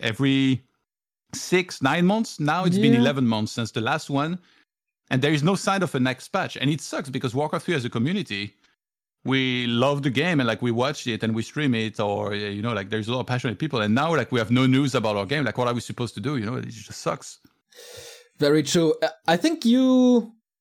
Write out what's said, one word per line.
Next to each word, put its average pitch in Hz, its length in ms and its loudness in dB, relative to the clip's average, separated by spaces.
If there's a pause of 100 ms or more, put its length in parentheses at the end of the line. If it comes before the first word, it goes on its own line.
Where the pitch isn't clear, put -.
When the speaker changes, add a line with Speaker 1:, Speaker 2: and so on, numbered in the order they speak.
Speaker 1:
every 135 640 2 (720)
six, - 480 -2
nine 156 240 2
months? 220 320 0
Now 160 260 0
it's 180 140 2
been 220 140 4
Speaker 2:
Yeah. 233 80 6
Speaker 1:
eleven 135 260 2
months 110 260 0
since 117 200 -4
the 117 80 -4
last 139 300 -2
one. 151 280 -2 (720)
And 131 120 2
there 151 100 4
is 147 100 2
no 185 140 4
sign 196 260 0
of 156 120 -4
a 135 60 0
next 127 280 -2
patch. 180 280 -4
And 131 140 -2
it 156 120 -2
sucks 196 280 -8
because 127 240 -4
Warcraft 151 300 -4
three 175 100 -2
as 123 120 -2
a - 40 -6
community, 113 640 -4 (720)
we 127 420 0
love 131 360 2
the 143 80 0
game 151 300 2
and, 123 60 2
like, 110 160 0
we 123 80 0
watch 123 380 -2
it 110 160 -4
and 110 100 0
we 113 80 -2
stream 143 320 0
it, 110 240 -4
or, 104 340 -2
uh, 104 40 -4
you 104 260 -6
know, 120 100 -4
like, 98 180 -4
there's 110 180 -4
a 120 40 -2
lot 127 80 -2
of 113 60 -6
passionate 123 320 -2
people. 143 220 -4
And 104 160 2
now, 160 180 2
like, 123 160 0
we 123 80 2
have 110 140 0
no 127 140 4
news 131 280 4
about 107 220 0
our 98 100 -2
game. 143 180 -2
Like, 107 140 -4
what 123 100 2
are 120 60 0
we 120 60 -4
supposed - 340 -8
to - 60 -10
do? 143 160 -4
You 104 100 -4
know, 123 100 -6
it 117 120 -8
just 113 320 -16
sucks. - 380 -8 (1000)
Speaker 2:
Very 147 240 4
true. 156 400 2
Uh, 160 60 2 (180)
I 165 100 4
think 320 280 0
you 254 680 6 (280)